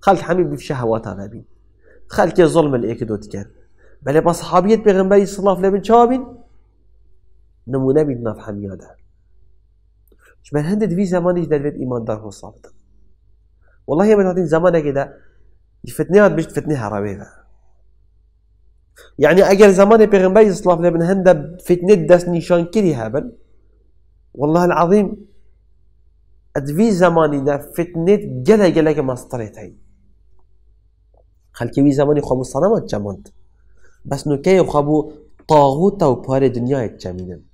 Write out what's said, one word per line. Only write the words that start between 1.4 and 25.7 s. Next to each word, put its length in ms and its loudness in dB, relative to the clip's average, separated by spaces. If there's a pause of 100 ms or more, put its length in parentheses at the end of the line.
خلق 380 2
ظلم 280 0
الیک 300 -4
دوت 240 -8
کرد. 220 -14 (540)
بله 180 0
با 120 2
صحابیت 500 0
پیغمبری 420 4
صلی 220 -4
الله 100 2
علیه 120 0
و 120 -2
چه 240 4
بین؟ 200 -2 (1400)
نمونه 360 0
بین 180 -6
ناف 180 -8
همیاده. 480 -12 (1600)
چون 160 -4
هند 240 -2
دوی 220 -2
زمانی 400 -2
در 180 -2
وید 120 -6
ایمان 280 -6
دار 140 -6
هو 140 -14
ثابت. 340 -20 (1200)
والله 200 0
یه 80 2
بنابراین 300 -2
زمانه 360 0
که 100 -4
ده 220 -6 (760)
فتنه 320 2
هات 100 6
بشت 200 -6
فتنه 240 -6
هراوی 400 -6
و. 80 -16 (1900)
یعنی 240 4
اگر 280 6
زمان 360 6
پیغمبری 480 4
صلی 180 0
الله 160 2
علیه 120 0
و 40 0
هند 580 0
فتنه 340 2
دست 340 2
نشان 360 0
کری 280 0
هبن، 380 -8 (1040)
والله 260 0
العظیم 560 0 (1400)